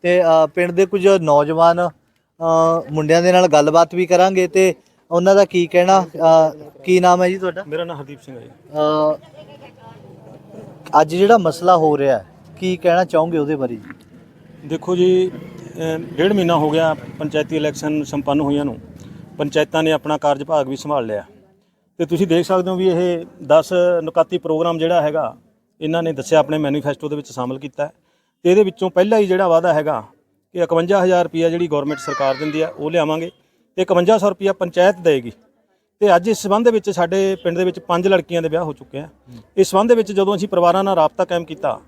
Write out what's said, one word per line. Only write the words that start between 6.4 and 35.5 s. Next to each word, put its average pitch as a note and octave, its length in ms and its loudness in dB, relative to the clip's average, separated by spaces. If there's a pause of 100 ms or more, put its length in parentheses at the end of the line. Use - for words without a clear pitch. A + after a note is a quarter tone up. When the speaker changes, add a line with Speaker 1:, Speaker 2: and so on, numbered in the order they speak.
Speaker 1:
ਕੀ F3+ 160 2
ਨਾਮ F3+ 240 4
ਹੈ F3+ 60 2
ਜੀ F#3+ 80 -4
ਤੁਹਾਡਾ? F#3 300 -6
Speaker 2:
ਮੇਰਾ D#3 160 -6
ਨਾਮ E3+ 160 -12
ਹਰਦੀਪ C#3 220 -18
ਸਿੰਘ B2+ 180 -18
ਹੈ - 20 -20
ਜੀ। A#2+ 80 -20
Speaker 1:
ਅ, D3+ 720 -2 (1800)
ਅੱਜ D#3+ 140 -2
ਜਿਹੜਾ G3+ 220 4
ਮਸਲਾ F3 400 0
ਹੋ D#3 200 2
ਰਿਹਾ C#3 200 2
ਹੈ, F#2+ 80 -8 (340)
ਕੀ F#3 180 -4
ਕਹਿਣਾ F3+ 280 2
ਚਾਹੋਗੇ E3 320 -2
ਉਹਦੇ D3+ 180 -2
ਬਾਰੇ B2 200 -6
ਜੀ? - 180 -18 (720)
Speaker 2:
ਦੇਖੋ D#3+ 300 -6
ਜੀ, F#3 360 2
ਅ, - 680 -10
ਡੇਢ E3+ 360 -2
ਮਹੀਨਾ F3 220 0
ਹੋ D3+ 140 0
ਗਿਆ D#3+ 260 0 (240)
ਪੰਚਾਇਤੀ D3+ 360 -4
ਇਲੈਕਸ਼ਨ D3+ 480 -4
ਸੰਪੰਨ C#3+ 380 -4
ਹੋਈਆਂ C#3+ 240 -2
ਨੂੰ, A#2+ 120 -8 (600)
ਪੰਚਾਇਤਾਂ D3+ 460 -2
ਨੇ D#3+ 80 0
ਆਪਣਾ D3+ 260 -4
ਕਾਰਜ C#3+ 260 -2
ਭਾਗ C#3+ 240 -2
ਵੀ C3 80 -8
ਸੰਭਾਲ D3 300 -6
ਲਿਆ G#2 200 -6 (720)
ਤੇ E3+ 80 -2
ਤੁਸੀਂ E3+ 220 -2
ਦੇਖ E3 180 0
ਸਕਦੇ F#3 260 -2
ਹੋ F#3 40 -4
ਵੀ F#3 120 0
ਇਹ F3 380 -2 (180)
ਦਸ D#3 300 2 (280)
ਨੁਕਾਤੀ D#3+ 360 -2
ਪ੍ਰੋਗਰਾਮ E3 400 -2
ਜਿਹੜਾ E3 240 0
ਹੈਗਾ D3 360 -4 (440)
ਇਹਨਾਂ D#3+ 220 -2
ਨੇ E3 100 -4
ਦੱਸਿਆ C#3 260 0
ਆਪਣੇ D3+ 180 0
ਮੈਨੀਫੈਸਟੋ D3 520 -4
ਦੇ D3 60 -6
ਵਿੱਚ C#3+ 160 -14
ਸ਼ਾਮਲ B2+ 280 -8
ਕੀਤਾ C#3+ 260 -8
ਹੈ। D3+ 60 -14 (520)
ਤੇ F3 80 2
ਇਹਦੇ G#3 120 4
ਵਿੱਚੋਂ F#3 260 -2
ਪਹਿਲਾ G#3 280 0
ਹੀ G#3 100 0
ਜਿਹੜਾ F#3 200 0
ਵਾਅਦਾ E3 260 2
ਹੈਗਾ D3 300 -2 (500)
ਕਿ F3 60 -8
ਇਕਵੰਜਾ F3 440 0
ਹਜ਼ਾਰ F3+ 200 2
ਰੁਪਈਆ E3 260 -2
ਜਿਹੜੀ E3+ 180 -4
ਗੌਰਮੈਂਟ D3 320 -4
ਸਰਕਾਰ C#3 360 -4
ਦਿੰਦੀ D3+ 260 -6
ਆ D#3 160 -4
ਉਹ D3+ 140 -8
ਲਿਆਵਾਂਗੇ E3 400 -4 (440)
ਤੇ F#3 60 -4
ਇਕਵੰਜਾ F3+ 360 2
ਸੌ G3+ 120 0
ਰੁਪਈਆ G3 240 -4
ਪੰਚਾਇਤ F3+ 420 0
ਦੇਗੀ। C#3+ 360 -2 (680)